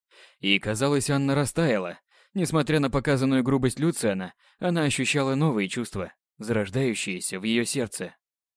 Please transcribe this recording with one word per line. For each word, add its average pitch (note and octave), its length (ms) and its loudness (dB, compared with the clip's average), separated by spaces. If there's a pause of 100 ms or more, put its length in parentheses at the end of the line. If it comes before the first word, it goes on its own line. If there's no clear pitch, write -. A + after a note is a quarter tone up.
(400)
И, G2 200 2
казалось, C3+ 500 0
Анна C#3 260 2
растаяла. A#2+ 640 0 (340)
Несмотря D#3 460 2
на C#3 100 0
показанную C3 540 2
грубость C3 360 2
Люциана, G2+ 540 -2 (260)
она E3+ 240 0
ощущала C3+ 520 0
новые B2 340 2
чувства, G2+ 440 -6 (240)
зарождающиеся G#2+ 1000 -2
в F#2+ 40 -14
ее A#2 200 2
сердце. A2 520 -4 (420)